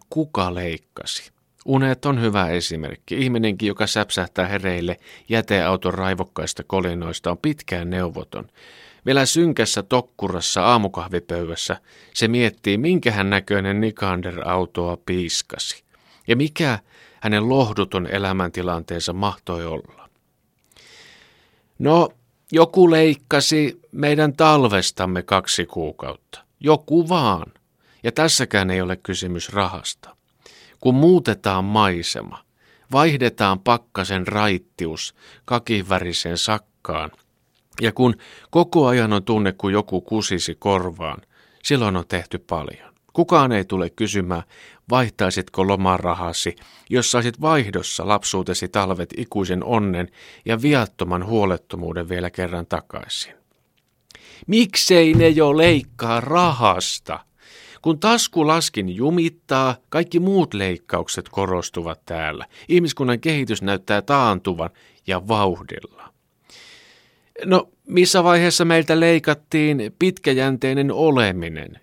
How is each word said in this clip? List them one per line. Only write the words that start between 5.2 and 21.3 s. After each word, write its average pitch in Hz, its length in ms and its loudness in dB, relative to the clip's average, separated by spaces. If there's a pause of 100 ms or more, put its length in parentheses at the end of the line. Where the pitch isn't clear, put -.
jäteauton 95 640 0
raivokkaista 90 720 -6
kolinoista, 87 680 -4
on 87 60 -4
pitkään 92 520 -6
neuvoton. 90 580 -8 (580)
Vielä 135 200 2
synkässä 135 580 0
tokkurassa 95 800 -2
aamukahvipöydässä 87 1160 -2 (320)
se - 140 0
miettii, 110 500 0
minkähän 117 520 0
näköinen 98 520 0
Nikander 92 680 -4
autoa 87 560 -2
piiskasi. - 800 -6 (440)
Ja 117 80 2
mikä 143 440 -2 (420)
hänen 107 280 0
lohduton 101 580 0
elämäntilanteensa 90 1080 -4
mahtoi 90 520 -6
olla. - 440 -12 (1700)